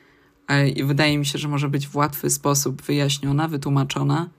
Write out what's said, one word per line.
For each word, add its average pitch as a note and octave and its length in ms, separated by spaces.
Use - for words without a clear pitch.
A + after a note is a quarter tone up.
e, C#3+ 200
i C#3+ 160
wydaje D3 340
mi D3 80
się, C#3+ 120
że D3+ 100
może C#3+ 200
być C#3+ 200
w - 80
łatwy D3 340
sposób C#3+ 520
wyjaśniona, C#3+ 640
wytłumaczona, C#3+ 800